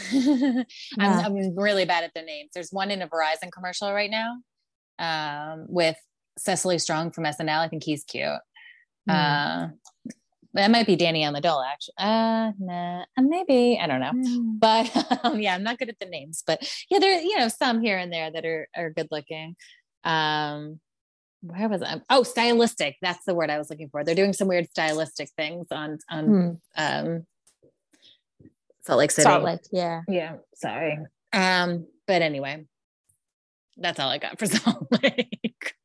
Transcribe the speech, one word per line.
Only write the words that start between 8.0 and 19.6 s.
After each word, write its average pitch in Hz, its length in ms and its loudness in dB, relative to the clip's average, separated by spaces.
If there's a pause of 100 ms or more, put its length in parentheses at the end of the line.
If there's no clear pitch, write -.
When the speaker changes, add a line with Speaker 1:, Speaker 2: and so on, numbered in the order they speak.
Speaker 1:
cute. 135 240 -6 (800)
Speaker 2:
Hmm. - 80 2
Speaker 1:
Uh, 147 520 2 (880)
that 202 160 4
might 233 160 4
be 190 80 6
Danny 165 280 2
Amendola, 147 480 0
actually. - 280 -12
Uh, 226 600 2
nah, 175 420 -6 (160)
uh, 254 40 4
maybe. 269 600 4
I 170 60 -2
don't 131 140 0
know. 127 100 -2
Speaker 2:
Hmm. 240 460 -2
Speaker 1:
But, 226 340 4 (280)
<laughs> - 40 -16
um, 226 160 0
yeah, 196 160 0
I'm 190 80 -4
not 233 140 -4
good 240 120 -6
at 233 100 -14
the 190 80 -10
names. 160 380 -12
But, - 220 -2 (220)
yeah, 392 100 4
there, 381 220 4
you 392 160 0
know, 247 100 2
some 226 340 0
here 208 160 0
and 180 140 -6
there 160 200 -4
that 160 140 -8
are, 160 300 -4
are 170 140 -4
good 156 220 -4
looking. 160 440 -10 (480)